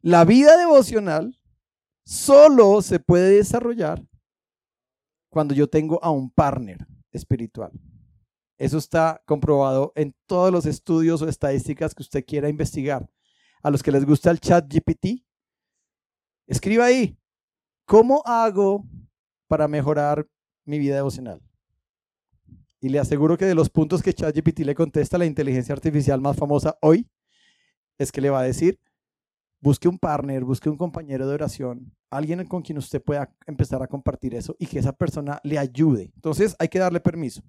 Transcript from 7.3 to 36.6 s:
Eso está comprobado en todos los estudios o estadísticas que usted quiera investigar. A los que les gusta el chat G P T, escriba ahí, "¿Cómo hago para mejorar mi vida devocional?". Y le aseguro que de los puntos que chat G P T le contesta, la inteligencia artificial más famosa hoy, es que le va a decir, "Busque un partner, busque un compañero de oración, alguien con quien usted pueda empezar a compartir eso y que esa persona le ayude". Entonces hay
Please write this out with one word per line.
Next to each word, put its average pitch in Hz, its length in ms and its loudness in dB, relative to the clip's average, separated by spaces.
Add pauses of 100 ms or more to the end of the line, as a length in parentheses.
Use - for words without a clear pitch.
Eso 135 200 -4
está 160 480 -2
comprobado 139 680 0
en 147 180 -4 (120)
todos 185 260 0
los 175 140 -2
estudios 160 560 -2
o 160 80 -4
estadísticas 147 680 -6
que - 80 -18
usted - 220 -8
quiera 147 240 -4
investigar. 143 600 -6 (540)
A 147 80 0
los 135 100 -2
que 147 100 -2
les 139 140 2
gusta 151 240 2
el 170 100 -2
chat 170 280 2
G 147 140 -2
P 165 120 -4
T, 220 320 -6 (1200)
escriba 226 400 0
ahí, 247 320 0 (680)
"¿Cómo 240 400 6
hago 202 600 0 (600)
para 151 200 -2
mejorar 147 600 -2 (360)
mi 147 140 -8
vida 139 180 -2
devocional?". 127 460 -8 (1400)
Y 131 100 -8
le 139 100 -2
aseguro 151 360 0
que 190 100 -2
de 185 100 2
los 160 140 2
puntos 156 320 -2
que 185 120 -2
chat 156 200 -4
G 156 100 -4
P 165 100 0
T 165 100 -6
le 143 120 -4
contesta, 156 420 -2
la 175 80 0
inteligencia 135 480 -4
artificial 139 480 -2
más 139 160 -2
famosa 147 440 -2
hoy, 165 280 2 (880)
es 123 140 -6
que 135 100 -8
le 143 80 0
va 135 120 0
a - 20 -2
decir, 131 360 -2 (800)
"Busque 143 300 0
un 180 80 -6
partner, 139 480 -6
busque 131 240 -4
un 151 80 -6
compañero 147 500 -8
de 139 60 -6
oración, 131 580 -10 (200)
alguien 156 360 -8
con 180 140 -8
quien 151 160 -12
usted 131 240 -8
pueda 143 340 -6 (120)
empezar 139 340 -6
a 127 60 -10
compartir 131 480 -8
eso - 240 -12
y 151 80 -8
que 143 120 -8
esa 131 140 -4
persona 147 500 -8
le 147 140 -6
ayude". 131 580 -2
Entonces 180 440 -4
hay 160 100 -2